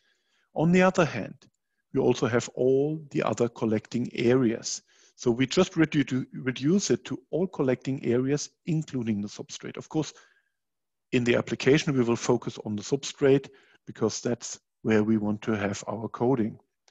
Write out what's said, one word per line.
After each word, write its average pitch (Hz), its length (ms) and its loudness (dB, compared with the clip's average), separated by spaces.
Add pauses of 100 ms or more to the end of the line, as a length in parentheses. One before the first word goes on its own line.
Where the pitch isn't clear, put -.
(560)
On 160 160 2
the 185 100 6
other 185 240 4
hand, 117 300 -6 (580)
we 135 60 2
also 127 280 2
have 117 280 0
all 139 560 0
the 151 120 0
other 120 260 0
collecting 113 640 -2
areas. 117 680 0 (340)
So - 160 0
we 127 160 0
just - 260 0
redu-, 147 600 0
reduce 139 580 0
it 120 140 0
to - 140 -8 (100)
all 170 180 -2
collecting 135 580 -2
areas, 131 440 0 (160)
including 127 560 -2
the 104 60 -6
substrate. - 480 -14
Of - 140 -12
course, 156 240 -4 (960)
in 123 120 0
the 123 120 4
application, 131 600 2
we 123 60 2
will 117 120 2
focus - 480 -2
on 107 120 -6
the 104 80 -6
substrate 139 680 0 (360)
because - 360 -4
that's - 380 -6 (240)
where 110 200 4
we 110 140 2
want 104 240 -2
to 113 120 -4
have 101 340 -4
our 107 200 -6
coding. 120 520 0 (320)